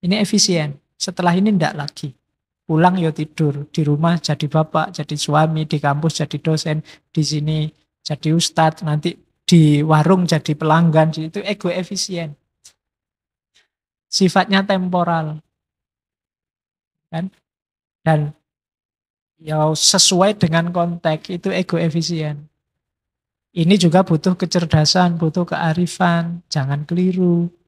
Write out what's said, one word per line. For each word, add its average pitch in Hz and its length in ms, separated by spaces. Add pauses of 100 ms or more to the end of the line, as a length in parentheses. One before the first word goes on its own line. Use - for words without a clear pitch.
Ini 185 160
efisien. 175 560 (200)
Setelah 175 400
ini 202 200
ndak 160 200
lagi. 143 360 (560)
Pulang 180 320
ya 165 120
tidur. 151 600
Di 165 120
rumah 156 360
jadi 151 280
bapak, 156 480
jadi 151 200
suami, 156 520
di 151 160
kampus 147 400
jadi 147 160
dosen, 156 440 (280)
di 156 120
sini 151 440 (360)
jadi 156 320
ustadz, 165 480
nanti 151 320 (320)
di 151 360
warung 160 440
jadi 156 320
pelanggan. 160 600
Itu 160 240
ego 196 280
efisien. 170 640 (1800)
Sifatnya 196 560
temporal. 170 720 (1700)
Kan? 170 240 (680)
Dan 151 300 (1120)
ya 156 320
sesuai 190 640
dengan 170 320
konteks, 170 640
itu 175 160
ego 185 260
efisien. 156 720 (1040)
Ini 170 240
juga 175 300
butuh 175 320
kecerdasan, 170 800
butuh 170 260
kearifan, 170 1000
jangan 143 400
keliru. 175 640 (180)